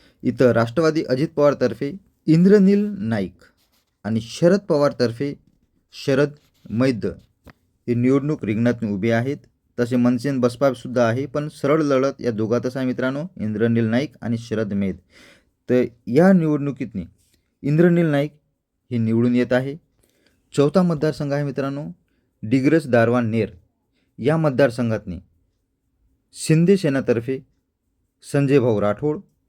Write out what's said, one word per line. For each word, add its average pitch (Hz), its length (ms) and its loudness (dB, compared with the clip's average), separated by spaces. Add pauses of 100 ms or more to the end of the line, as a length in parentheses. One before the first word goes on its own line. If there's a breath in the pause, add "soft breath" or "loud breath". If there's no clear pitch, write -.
(220 soft breath)
इथं 123 280 2
राष्ट्रवादी 151 540 0
अजित 131 240 -2
पवारतर्फे 143 640 -2 (340)
इंद्रनील 202 720 4
नाईक 107 360 -4 (720)
आणि 110 160 -2
शरद 175 380 0
पवारतर्फे 143 760 -2 (580)
शरद 139 380 0 (400)
मैद 117 360 -2 (840)
हे 120 60 0
निवडणूक 135 500 0
रिंगणात 117 400 -2
उभे 101 260 -2
आहेत. 123 260 -2 (440)
तसे 120 160 -2
मनसेन 123 440 0
बसपासुद्धा 123 640 -2
आहे, 123 220 -2
पण 151 220 -6
सरळ 151 340 -2
लढत 135 380 0
या 123 100 -2
दोघातच 117 460 -4
आहे 131 100 -4
मित्रांनो, 131 380 -4 (120)
इंद्रनील 113 480 0
नाईक 123 360 -2
आणि 117 180 -4
शरद 110 340 -4
मैद. 98 240 -4 (720 soft breath)
तर 123 140 2 (220)
या 165 260 4
निवडणुकीतनी 143 720 -2 (580)
इंद्रनील 170 440 4
नाईक 147 260 -2 (580)
हे 123 80 -2
निवडून 117 360 2
येत 123 180 0
आहे. 135 240 -2 (800)
चौथा 147 260 4
मतदारसंघ 151 500 -2
आहे 143 120 -2
मित्रांनो 139 400 -6 (580)
डिग्रस, 135 440 2
दारवा, 120 340 2
नेर 110 300 -2 (680)
या 139 180 0
मतदारसंघातनी 117 840 -2 (1120)
शिंदे 170 440 2
सेनातर्फे 131 640 -2 (920)
संजय 143 260 2
भाऊ 110 220 2
राठोड 147 400 -2 (280)